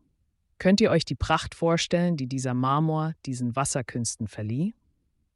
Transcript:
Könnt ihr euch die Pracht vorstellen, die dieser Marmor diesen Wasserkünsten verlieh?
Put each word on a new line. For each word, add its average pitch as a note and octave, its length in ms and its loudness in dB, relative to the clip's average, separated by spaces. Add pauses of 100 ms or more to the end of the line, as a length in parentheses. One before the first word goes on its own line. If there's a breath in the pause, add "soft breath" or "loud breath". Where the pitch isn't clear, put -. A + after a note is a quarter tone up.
(580)
Könnt G3 240 4
ihr G#3+ 80 6
euch D#3+ 160 2
die - 80 -6
Pracht - 400 -2
vorstellen, E3+ 640 0
die C3 100 -4
dieser B2+ 280 -2
Marmor D#3 580 0 (140)
diesen B2 280 -4
Wasserkünsten B2 720 -4
verlieh? A#2+ 460 -4 (640)